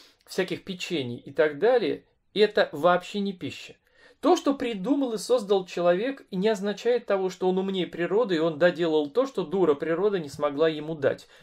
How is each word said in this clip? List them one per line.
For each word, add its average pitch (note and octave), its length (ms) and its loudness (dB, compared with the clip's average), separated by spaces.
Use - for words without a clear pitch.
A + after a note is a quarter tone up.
всяких - 380 -4
печений D3 540 -6
и - 140 -18
так D3+ 280 0
далее, G#3 460 2
это G3+ 380 2
вообще F3 480 0
не G3 140 -4
пища. - 420 -14
То, E4 160 4
что C#4 200 0
придумал A#3+ 580 -2
и G#3+ 60 -4
создал G3+ 460 0
человек, F#3 680 0
не G3 180 0
означает G#3+ 560 0
того, F#3+ 240 0
что F#3 180 -2
он F#3 120 2
умнее F#3+ 260 -2
природы, F3 500 0
и D#3 40 2
он D#3+ 180 0
доделал D#3 540 2
то, C4+ 160 2
что F#3+ 180 -6
дура D#3 300 2
природа E3 420 0
не D#3 120 -6
смогла D3 380 0
ему D#3 280 -4
дать. C3+ 320 -2